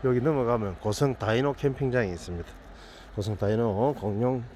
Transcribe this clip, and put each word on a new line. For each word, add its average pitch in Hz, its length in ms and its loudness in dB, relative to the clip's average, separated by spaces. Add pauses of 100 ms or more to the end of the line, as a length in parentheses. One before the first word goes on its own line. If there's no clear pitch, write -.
여기 123 160 4
넘어가면 120 600 2
고성 123 340 2
다이노 127 400 2
캠핑장이 127 560 0
있습니다. 87 380 -8 (640)
고성 104 220 -2
다이노 110 640 2
공용 117 460 0 (120)